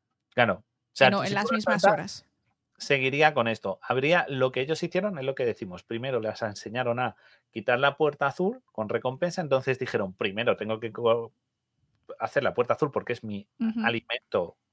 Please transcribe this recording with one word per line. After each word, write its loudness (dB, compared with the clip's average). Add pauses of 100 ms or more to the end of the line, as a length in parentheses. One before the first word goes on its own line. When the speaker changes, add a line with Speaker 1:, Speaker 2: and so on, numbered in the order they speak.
(340)
Speaker 1:
Claro. 4
O -20 (320)
sea, 8
Speaker 2:
En 4
o-, -2
Speaker 1:
si -
Speaker 2:
en -2
Speaker 1:
tú 0
Speaker 2:
las -2
Speaker 1:
lo 0
Speaker 2:
mismas 4
Speaker 1:
cuentas, 6
Speaker 2:
horas. -6 (520)
Speaker 1:
seguiría 4
con 2
esto. -4
Habría, 2
lo 0
que -2
ellos -2
hicieron -2
es -6
lo -2
que -2
decimos. -6
Primero -4
les -6
enseñaron -4
a -4 (340)
quitar 0
la 2
puerta 0
azul -2 (100)
con -4
recompensa, -4
entonces 0
dijeron, -4
"Primero 0
tengo -4
que -8
co-, 0 (880)
hacer 0
la 2
puerta 2
azul 0
porque -2
es -14
mi -8 (120)
Speaker 2:
Ujú. -2
Speaker 1:
alimento -2 (140)